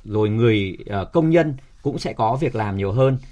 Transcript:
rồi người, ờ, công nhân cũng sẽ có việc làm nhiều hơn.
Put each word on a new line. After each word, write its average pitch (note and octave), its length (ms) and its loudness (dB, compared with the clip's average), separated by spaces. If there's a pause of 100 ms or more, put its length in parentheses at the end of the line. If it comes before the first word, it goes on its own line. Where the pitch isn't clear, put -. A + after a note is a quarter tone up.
rồi G#2+ 260 0
người, G#2+ 560 2
ờ, G2 200 -4
công D#3+ 240 2
nhân D#3+ 240 4 (280)
cũng B2+ 180 -4
sẽ - 140 -8
có A2+ 220 0
việc C3+ 200 -4
làm G#2 220 -4
nhiều G2 140 -2
hơn. C3 260 2 (140)